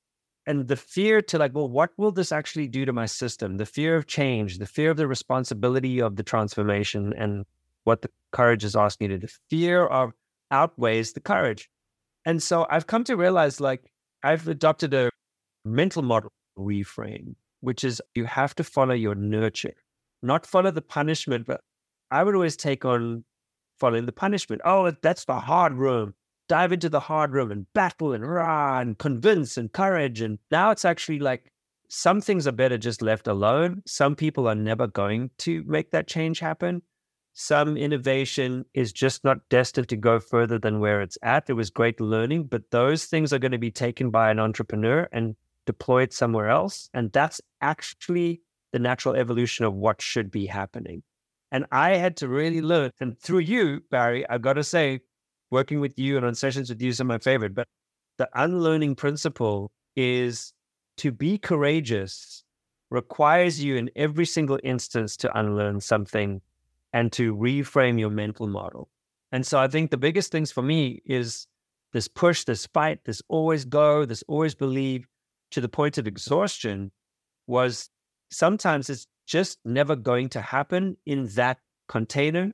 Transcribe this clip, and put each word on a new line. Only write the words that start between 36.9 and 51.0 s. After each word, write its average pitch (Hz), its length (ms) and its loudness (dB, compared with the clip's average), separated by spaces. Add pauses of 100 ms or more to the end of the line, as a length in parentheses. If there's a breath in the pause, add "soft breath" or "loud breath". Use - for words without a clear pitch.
Some 147 440 2
innovation 135 960 0
is 120 180 -2
just - 320 -2
not 131 260 2
destined 123 400 2
to 123 60 -2
go 113 240 4
further 117 400 0
than 107 200 0
where 104 220 2
it's 95 200 -8
at. 127 280 0
It 139 40 0
was 113 160 -2
great 117 320 0
learning, 117 460 0
but 117 240 -6
those 135 340 2
things 156 260 0
are 139 80 2
gonna 127 180 -2
be 117 140 -2
taken 123 380 -2
by 110 200 4
an 110 100 2
entrepreneur 110 720 0
and 113 240 -2 (300)
deployed 127 460 2
somewhere 110 380 0
else. 170 440 0
And 117 200 -2
that's 147 260 2 (220)
actually 170 800 -2 (320)
the 123 60 0
natural 123 360 0
evolution 120 500 0
of 104 80 0
what 104 280 0
should 104 300 -4
be 98 160 -4
happening. 98 560 -8 (480)